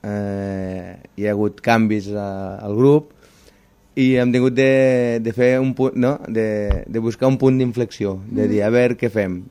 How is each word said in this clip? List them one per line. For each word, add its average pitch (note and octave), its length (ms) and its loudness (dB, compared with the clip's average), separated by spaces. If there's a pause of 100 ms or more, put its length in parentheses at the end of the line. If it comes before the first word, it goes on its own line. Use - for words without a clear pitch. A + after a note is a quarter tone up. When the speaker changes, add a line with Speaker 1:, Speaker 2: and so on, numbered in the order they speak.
Speaker 1:
eh, G2 880 -6 (240)
hi G2+ 100 -4
ha G#2 60 0
hagut G#2 260 -2
canvis G#2+ 540 0
a, G2 480 -8
al G#2 160 -6
grup, C#3+ 320 4 (880)
i C3 180 4
hem B2 160 2
tingut B2+ 240 2
de, C3 640 2
de A2+ 140 -4
fer B2 160 4 (100)
un C3 160 0
punt, C3 240 0
no? B2+ 140 2 (140)
De, G#2+ 600 -2
de A2+ 160 -4
buscar A#2 240 -2
un C3+ 100 2
punt C3 220 4
d'inflexió, A#2 540 -2 (160)
de A#2+ 160 -2
Speaker 2:
Mm. G2+ 40 2
Speaker 1:
dir, G2+ 140 2
"A G#2+ 60 2
veure A#2+ 280 2
què A#2+ 120 -2
fem". F#2+ 420 -2